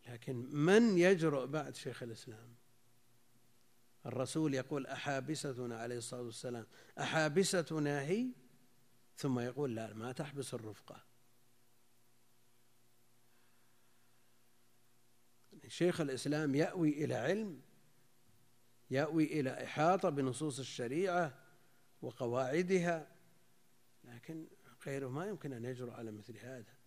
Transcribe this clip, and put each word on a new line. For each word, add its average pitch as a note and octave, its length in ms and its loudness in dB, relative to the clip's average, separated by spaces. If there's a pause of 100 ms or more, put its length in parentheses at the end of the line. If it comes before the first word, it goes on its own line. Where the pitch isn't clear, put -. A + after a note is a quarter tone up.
لكن B2 280 -6 (140)
من F#3 480 8
يجرؤ D#3+ 480 6
بعد C#3 300 -4
شيخ - 260 -8
الإسلام؟ A#2 540 -12 (1500)
الرسول C3+ 480 0
يقول: C3 320 -2
"أحابستنا"، C3 920 -4
عليه A#2+ 200 -4
الصلاة B2 240 -8
والسلام، A#2+ 440 -6 (320)
"أحابستنا D#3 1000 2
هي؟" F#3+ 260 0 (920)
ثم C3 220 0
يقول: B2 380 -2
"لا، A2 180 -6
ما A2+ 180 -6
تحبس C#3 420 -6
الرفقة". A2 500 -12 (4000)
شيخ E3+ 320 2
الإسلام D3 540 0
يأوي D#3 500 4
إلى B2+ 100 0
علم، E3 460 0 (1300)
يأوي D3+ 500 2
إلى B2+ 240 -2
إحاطة F3+ 460 2
بنصوص C#3 480 -2
الشريعة D3+ 800 -2 (640)
وقواعدها، D3+ 1040 0 (960)
لكن D#3+ 420 -12 (400)
غيره C#3 220 -4
ما C#3+ 180 -4
يمكن E3 260 -6
أن A#2 120 -6
يجرؤ B2 280 -6
على A#2 180 -8
مثل G#2 280 -12
هذا. B2 360 -14 (120)